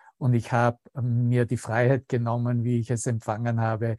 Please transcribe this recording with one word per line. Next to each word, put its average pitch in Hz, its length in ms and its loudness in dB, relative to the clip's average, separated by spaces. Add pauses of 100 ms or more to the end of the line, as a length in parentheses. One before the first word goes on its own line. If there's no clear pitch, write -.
(180)
Und 127 160 0
ich 117 180 -2
habe 120 280 2 (200)
mir 120 460 2
die 120 120 -2
Freiheit 123 520 0
genommen, 120 540 0
wie 120 160 0
ich 113 100 -4
es 120 160 -4
empfangen 117 540 -2
habe, 113 400 -2